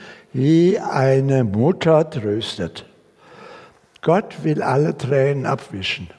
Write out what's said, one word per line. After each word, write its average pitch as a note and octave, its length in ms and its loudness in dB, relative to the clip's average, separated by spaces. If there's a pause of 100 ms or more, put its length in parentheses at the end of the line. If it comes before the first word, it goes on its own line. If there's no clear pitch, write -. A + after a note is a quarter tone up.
(320)
wie E3 480 4
eine C3+ 640 2
Mutter D#3 640 2
tröstet. G#2 760 -6 (1160)
Gott E3 420 -2
will D3+ 180 -2
alle D3+ 340 0
Tränen C#3 500 0
abwischen, - 720 -8